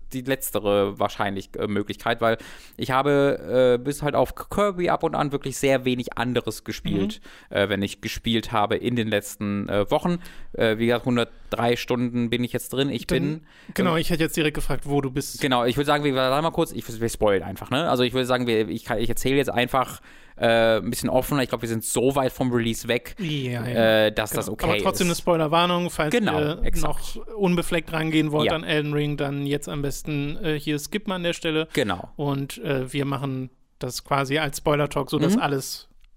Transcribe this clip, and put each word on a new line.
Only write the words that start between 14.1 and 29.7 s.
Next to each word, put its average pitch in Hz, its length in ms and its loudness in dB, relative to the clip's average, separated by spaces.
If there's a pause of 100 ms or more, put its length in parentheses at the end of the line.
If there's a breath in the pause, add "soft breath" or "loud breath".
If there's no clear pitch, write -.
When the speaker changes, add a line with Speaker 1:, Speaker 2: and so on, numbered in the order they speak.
Speaker 2:
hätte 165 140 2
jetzt 151 120 -2
direkt 151 200 0
gefragt, - 300 -2
wo 143 140 2
du 135 120 -4
bist. - 280 -6
Speaker 1:
Genau, 127 240 2
ich 123 120 2
würde 143 100 0
sagen, 147 160 2
wir, 143 120 2
sag 131 280 2
mal 165 80 0
kurz, 160 220 -2
ich, 113 280 -8
wir 117 80 0
spoilern 98 400 2
einfach, 95 220 -10
ne? 151 180 0
Also 127 140 2
ich 120 100 2
würde 127 140 0
sagen, 123 220 0
wir, 110 200 2
ich 98 160 -6
kann, 120 140 -2
ich 120 100 2
erzähle 131 280 2
jetzt 139 160 2
einfach 123 480 0 (420 loud breath)
äh, 113 360 6
ein 98 120 -2
bisschen 120 180 -4
offener. 131 340 2
Ich 120 80 -2
glaub, 120 120 -4
wir 117 60 -4
sind 113 160 -2
so 127 320 2
weit 131 160 2
vom 127 200 0
Release 117 360 0
weg, 117 300 -2
Speaker 2:
Ja, 131 480 -4
ja. 110 400 4
Speaker 1:
äh, 107 60 2
dass 107 180 -2
Speaker 2:
Genau. 117 100 -2
Speaker 1:
das 98 100 -6
okay - 160 -4
Speaker 2:
Aber 104 120 2
trotzdem 180 280 0
Speaker 1:
ist. 170 60 2
Speaker 2:
eine - 80 -2
Spoilerwarnung, 175 680 2
falls 151 220 -2
Speaker 1:
Genau, 208 260 2
Speaker 2:
ihr 151 260 0
Speaker 1:
exakt. - 520 2
Speaker 2:
noch - 100 -10 (100)
unbefleckt 175 560 2
rangehen 156 400 2
wollt 151 180 2
Speaker 1:
Ja. 165 60 0
Speaker 2:
an 160 80 -4
Elden 147 280 0
Ring, 147 240 0
dann 143 300 -4
jetzt 139 220 -4
am 151 140 -4